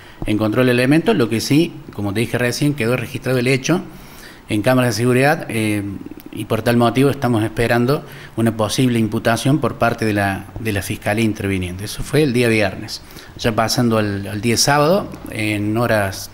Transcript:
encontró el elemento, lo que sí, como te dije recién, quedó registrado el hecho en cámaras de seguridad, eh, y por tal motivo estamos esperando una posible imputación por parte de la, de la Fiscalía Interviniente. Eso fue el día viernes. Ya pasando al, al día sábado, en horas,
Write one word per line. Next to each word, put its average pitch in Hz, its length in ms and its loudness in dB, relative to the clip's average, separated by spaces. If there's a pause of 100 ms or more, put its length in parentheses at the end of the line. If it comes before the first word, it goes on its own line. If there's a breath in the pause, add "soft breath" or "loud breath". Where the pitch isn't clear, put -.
(260 loud breath)
encontró 107 360 0
el 127 80 4
elemento, 131 440 4
lo 131 140 2
que 110 140 -2
sí, 160 320 2 (180)
como 101 220 -4
te 107 80 0
dije 117 160 -2
recién, 123 360 0
quedó 120 220 0
registrado 123 420 -4
el 123 100 0
hecho 139 340 2 (680 loud breath)
en 107 140 0
cámaras 127 340 2
de 107 60 -4
seguridad, 131 480 2
eh, 107 340 -2 (480)
y 110 140 -8
por 107 160 -2
tal 120 160 2
motivo 120 320 4
estamos 123 340 0
esperando 120 640 0 (320 loud breath)
una 113 180 2
posible 117 420 2
imputación 113 640 2
por 113 160 -2
parte 117 300 0
de 107 80 0
la, 98 320 0 (160)
de 110 100 -4
la 98 100 -2
Fiscalía 107 440 -2
Interviniente. 98 580 -2
Eso - 180 -8
fue 147 220 0
el 143 80 2
día 120 160 2
viernes. 107 540 -2 (360 loud breath)
Ya 117 160 0
pasando 113 440 2
al, 101 280 -2
al 101 140 -8
día 113 160 0
sábado, 147 560 2 (200)
en 107 440 -2
horas, 110 580 0